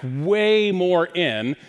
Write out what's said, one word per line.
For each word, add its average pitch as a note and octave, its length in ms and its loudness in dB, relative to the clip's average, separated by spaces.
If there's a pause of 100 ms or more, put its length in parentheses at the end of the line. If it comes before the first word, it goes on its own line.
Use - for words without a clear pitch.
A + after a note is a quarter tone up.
way G#3 720 0
more F3+ 320 2
in C3 500 -2 (140)